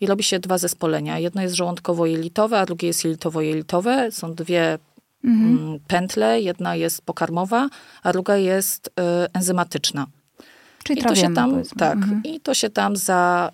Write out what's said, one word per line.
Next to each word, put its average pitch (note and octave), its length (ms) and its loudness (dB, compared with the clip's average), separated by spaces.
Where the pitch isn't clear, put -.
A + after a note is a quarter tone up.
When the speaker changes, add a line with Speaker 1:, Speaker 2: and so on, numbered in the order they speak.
Speaker 1:
i G3 60 0
robi G3+ 160 2
się F#3+ 160 0
dwa F#3 200 0
zespolenia. D#3+ 600 -2
Jedno F3 240 -2
jest F3+ 120 -4
żołądkowo-jelitowe, F3 1040 0
a F#3+ 80 2
drugie F3 220 -4
jest - 160 -2
jelitowo-jelitowe. E3 1080 0
Są E3 220 -8
dwie, E3 440 0
Speaker 2:
Mhm. A#3 340 4
Speaker 1:
mm, D#3 280 -6
pętle. G#3+ 540 2
Jedna F3+ 360 -2
jest E3 260 -2
pokarmowa, F#3 680 -2
a F#3 100 2
druga F#3 240 2
jest, F#3+ 520 0
y, - 40 -14
enzymatyczna. F3 720 -2
Speaker 2:
Czyli C#4+ 160 0
Speaker 1:
I - 20 -2
to A#3+ 60 2
się G#3+ 60 4
Speaker 2:
trawienna, F3 280 2
Speaker 1:
tam, B3 80 2
Speaker 2:
powiedzmy. C4 280 -4
Speaker 1:
tak, D#3 160 2
Speaker 2:
Mhm. G#3 300 0
Speaker 1:
i D#4 160 -10
to C#4 140 -2
się A3 160 0
tam G3+ 260 0
za, F3+ 580 2